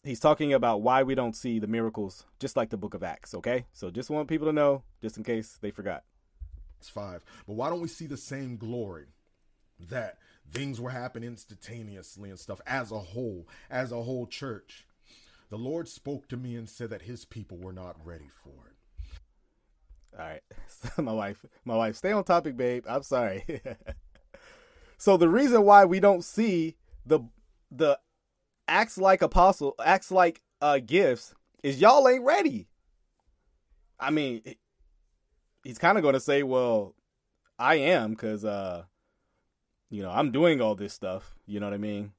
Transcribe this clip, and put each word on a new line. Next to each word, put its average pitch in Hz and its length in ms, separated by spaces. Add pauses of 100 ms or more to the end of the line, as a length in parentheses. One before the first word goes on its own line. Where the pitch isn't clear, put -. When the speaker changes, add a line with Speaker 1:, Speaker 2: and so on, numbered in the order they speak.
Speaker 1:
he's 127 160
talking 151 340
about 117 280
why 127 220
we 131 100
don't 120 220
see 117 240
the 104 80
miracles 110 580 (140)
just - 160
like 117 160
the 110 60
book 101 180
of 90 80
Acts, - 320
okay? 120 380
So 90 180
just 110 180
want 151 180
people 151 200
to 156 60
know, 143 300 (180)
just 110 160
in 110 60
case 113 380
they 104 80
forgot. 95 340 (760)
Speaker 2:
It's - 100
five. 101 340 (220)
But 101 80
why 123 160
don't 170 120
we 170 80
see - 180
the 135 100
same 135 400
glory 104 500 (840)
that 110 280 (340)
things 131 300
were 123 80
happening 123 400
instantaneously 104 1000
and 95 100
stuff - 260
as 127 260
a 110 80
whole, 98 480 (220)
as 127 220
a 120 100
whole 123 240
church? - 600 (640)
The 104 80
Lord 151 300
spoke - 420
to 127 80
me 123 180
and 117 120
said 113 220
that 104 140
his 110 220
people 101 320
were 92 160
not 90 300
ready 78 260 (140)
for 71 60
it. 65 260 (1400)
Speaker 1:
All 80 80
right. 78 220
<laughs> - 40 (440)
So 170 60
my 127 100
wife, 104 340 (200)
my 117 100
wife, 110 220
"Stay 196 160
on 202 100
topic, 170 320
babe. 123 320
I'm 131 160
sorry." 110 420
<laughs> - 1500
So 196 200
the 170 100
reason 233 360
why 202 200
we 185 160
don't 185 240
see 175 540 (280)
the, 151 140 (500)
the 143 300 (680)
acts 208 320
like 190 240
apostle, 175 600
acts 185 260
like, 175 320 (200)
uh, 147 180
gifts 131 540 (300)
is 139 180
y'all 262 260
ain't 254 160
ready. 277 460 (1300)
I 135 100
mean, 139 360
he-, - 120 (1080)
he's 123 120
kinda 185 240
gonna 135 200
say, 143 220
"Well, 120 520 (600)
I 131 180
am, 135 400
'cause, 107 300
uh, 95 380 (1080)
you 104 120
know, 95 100
I'm 127 200
doing 151 300
all 110 140
this 98 180
stuff." 92 420 (100)
You 101 140
know 104 80
what 101 60
I 101 40
mean? 104 420